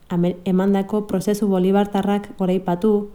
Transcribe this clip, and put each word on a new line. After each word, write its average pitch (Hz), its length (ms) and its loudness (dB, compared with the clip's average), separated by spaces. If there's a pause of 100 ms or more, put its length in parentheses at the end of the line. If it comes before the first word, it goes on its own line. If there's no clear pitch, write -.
ame-, 175 380 0
emandako 196 600 0
prozesu 208 420 0
bolibartarrak 202 880 0
goraipatu, 190 760 0